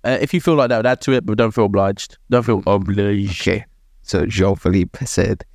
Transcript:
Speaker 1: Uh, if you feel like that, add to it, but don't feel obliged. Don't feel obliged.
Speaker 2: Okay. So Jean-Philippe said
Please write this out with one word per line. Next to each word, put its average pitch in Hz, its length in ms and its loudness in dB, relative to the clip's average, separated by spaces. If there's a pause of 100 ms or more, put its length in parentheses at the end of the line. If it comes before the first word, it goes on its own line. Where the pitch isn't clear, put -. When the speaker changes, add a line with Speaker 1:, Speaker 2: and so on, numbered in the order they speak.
Speaker 1:
Uh, 127 160 0
if 160 140 -2
you 170 60 0
feel 165 140 2
like 131 160 2
that, 113 140 0
add 127 180 0
to 135 100 0
it, 127 120 0
but 107 140 -2
don't 113 140 2
feel 110 140 2
obliged. 98 520 -2 (120)
Don't 123 140 2
feel 110 220 0
obliged. 101 800 0
Speaker 2:
Okay. 98 160 -2 (380)
So 87 240 -2
Jean-Philippe 92 800 0
said - 380 -2 (100)